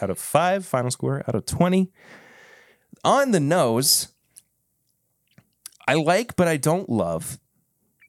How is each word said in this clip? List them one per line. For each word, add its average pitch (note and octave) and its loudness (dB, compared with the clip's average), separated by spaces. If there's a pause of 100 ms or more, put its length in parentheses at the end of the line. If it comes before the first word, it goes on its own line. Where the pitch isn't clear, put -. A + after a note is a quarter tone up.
out F#2+ -4
of F2+ -4
five, F3+ 0
final B2 -2
score C3 -4
out - -4
of G2+ -4
twenty. F#3 0 (1120)
On C4+ 2
the G3 2
nose, C#3 2 (1800)
I C3 2
like, E3+ 0
but F3 2
I E3 0
don't D#3+ -2
love E2+ -2 (680)